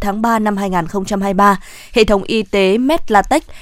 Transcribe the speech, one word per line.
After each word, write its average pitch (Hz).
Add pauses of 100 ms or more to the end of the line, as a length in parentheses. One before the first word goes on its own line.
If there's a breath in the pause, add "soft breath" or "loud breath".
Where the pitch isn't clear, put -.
tháng 208
ba 226
năm 208
hai 196
nghìn 175
không 190
trăm 196
hai 196
mươi 185
ba, 202 (320 loud breath)
hệ 220
thống 202
y 220
tế 196
Medlatech 262 (200 soft breath)